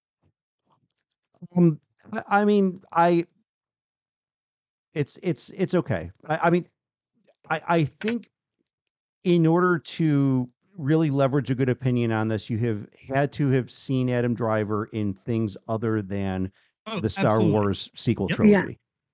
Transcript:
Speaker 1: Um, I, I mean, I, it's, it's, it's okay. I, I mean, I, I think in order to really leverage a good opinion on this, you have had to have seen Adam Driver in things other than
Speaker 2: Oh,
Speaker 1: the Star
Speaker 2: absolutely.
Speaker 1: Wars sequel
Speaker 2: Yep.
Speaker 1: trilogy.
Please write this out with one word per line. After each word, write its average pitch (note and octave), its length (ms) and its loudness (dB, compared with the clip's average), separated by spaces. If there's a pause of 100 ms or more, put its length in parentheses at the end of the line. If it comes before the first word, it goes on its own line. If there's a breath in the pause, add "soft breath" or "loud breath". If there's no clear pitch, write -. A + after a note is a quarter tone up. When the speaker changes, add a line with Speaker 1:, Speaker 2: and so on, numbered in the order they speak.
(1600)
Speaker 1:
Um, E3+ 240 4 (320)
I, G#3 300 0
I - 20 2
mean, G3 360 2 (120)
I, E3+ 320 2 (1700)
it's, D3 280 -4
it's, - 280 -6
it's F#3 240 -4
okay. F#2 360 -2 (180)
I, D#3 160 -2
I E3+ 60 4
mean, E3+ 180 0 (800)
I, D#3 180 -4
I E3+ 180 2
think G#3+ 460 -6 (920)
in F3 220 4
order F3 320 4
to C#3 720 0 (280)
really D#3+ 340 2
leverage C3+ 400 0
a C3+ 40 0
good B2 140 0
opinion B2 440 0
on A2 160 0
this, A2 220 -4
you A2+ 80 -2
have A2 280 -2 (220)
had C#3 240 -2
to C#3+ 180 -2
have B2+ 200 0
seen B2+ 400 -2
Adam B2 240 0
Driver A2 520 -2
in G#2 280 -4
things A2 420 -4 (120)
other A2 340 -2
than F#2+ 480 -4 (360)
Speaker 2:
Oh, A3 140 -8
Speaker 1:
the G#2+ 80 0
Star G#3+ 280 0
Speaker 2:
absolutely. D3+ 160 2
Speaker 1:
Wars G2+ 420 -2
sequel G2+ 340 -2
Speaker 2:
Yep. - 80 -6
Speaker 1:
trilogy. - 420 4 (360)